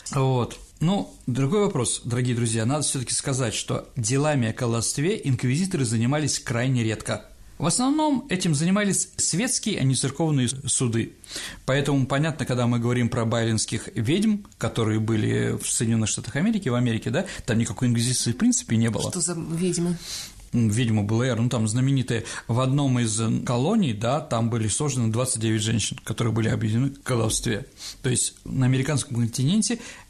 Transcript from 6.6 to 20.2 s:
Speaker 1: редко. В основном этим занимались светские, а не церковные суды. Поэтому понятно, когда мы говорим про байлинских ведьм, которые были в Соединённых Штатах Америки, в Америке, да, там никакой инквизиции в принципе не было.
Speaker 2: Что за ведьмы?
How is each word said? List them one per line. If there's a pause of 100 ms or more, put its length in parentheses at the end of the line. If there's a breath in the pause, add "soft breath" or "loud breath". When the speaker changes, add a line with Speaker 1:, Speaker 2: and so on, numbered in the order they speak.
Speaker 1:
редко. (340)
В
основном
этим
занимались
светские,
а
не
церковные
суды. (520 loud breath)
Поэтому
понятно,
когда
мы
говорим
про
байлинских
ведьм, (200)
которые
были
в
Соединённых
Штатах
Америки,
в
Америке,
да, (200 loud breath)
там
никакой
инквизиции
в
принципе
не
было.
Speaker 2:
Что
за
ведьмы? (540 loud breath)